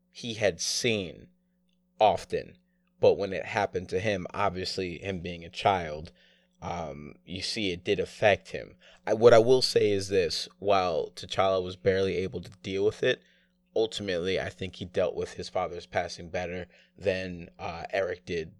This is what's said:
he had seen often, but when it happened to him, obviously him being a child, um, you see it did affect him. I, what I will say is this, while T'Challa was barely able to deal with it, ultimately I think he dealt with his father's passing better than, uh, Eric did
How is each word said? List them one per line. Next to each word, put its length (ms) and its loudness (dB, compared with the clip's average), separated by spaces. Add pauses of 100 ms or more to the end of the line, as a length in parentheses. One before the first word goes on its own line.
(120)
he 240 -10
had 260 0
seen 680 -4 (720)
often, 560 2 (460)
but 160 8
when 160 -4
it 120 -6
happened 440 -2
to 100 -2
him, 340 -2
obviously 640 -4
him 220 -6
being 240 -10
a 60 -14
child, 640 -2 (480)
um, 540 -10 (100)
you 160 -10
see 320 -4
it 100 -10
did 160 0
affect 520 0
him. 240 -10 (300)
I, 80 2
what 200 10
I 60 10
will 220 6
say 300 4
is 160 0
this, 400 0 (120)
while 580 2
T'Challa 440 2
was 140 -6
barely 400 2
able 240 -4
to 120 -14 (100)
deal 240 -2
with 180 -2
it, 180 2 (540)
ultimately 640 -2
I 80 -4
think 300 -10
he 80 -8
dealt 300 -2
with 180 -6
his 160 -10
father's 360 -6
passing 440 -6
better 380 -8 (300)
than, 520 -4 (100)
uh, 320 -10
Eric 340 -4
did 340 -6